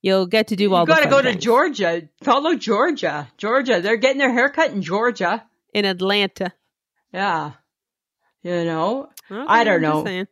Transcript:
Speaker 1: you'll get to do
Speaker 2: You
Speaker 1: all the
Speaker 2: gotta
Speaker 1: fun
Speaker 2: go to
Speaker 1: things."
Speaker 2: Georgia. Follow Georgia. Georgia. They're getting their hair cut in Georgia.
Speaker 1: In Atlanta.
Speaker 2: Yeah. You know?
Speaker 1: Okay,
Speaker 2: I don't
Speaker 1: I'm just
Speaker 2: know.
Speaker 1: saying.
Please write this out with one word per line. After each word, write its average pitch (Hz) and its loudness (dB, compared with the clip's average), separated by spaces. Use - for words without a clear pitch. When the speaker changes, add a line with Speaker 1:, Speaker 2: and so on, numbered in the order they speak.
Speaker 1:
you'll 190 2
get 214 0
to 208 -2
do 202 2
Speaker 2:
You 190 4
Speaker 1:
all 175 4
the 320 4
Speaker 2:
gotta 320 6
Speaker 1:
fun 262 2
Speaker 2:
go 277 4
to 254 0
Speaker 1:
things." 190 -6
Speaker 2:
Georgia. 208 0
Follow 285 2
Georgia. 208 -2
Georgia. 233 0
They're 214 0
getting 262 0
their 269 2
hair 262 2
cut 302 0
in 202 -6
Georgia. 196 -2
Speaker 1:
In 208 0
Atlanta. 190 -2
Speaker 2:
Yeah. 170 -4
You 175 -4
know? 175 -4
Speaker 1:
Okay, 220 -10
Speaker 2:
I 233 4
don't 202 2
Speaker 1:
I'm 160 2
just 156 0
Speaker 2:
know. 156 0
Speaker 1:
saying. 190 -6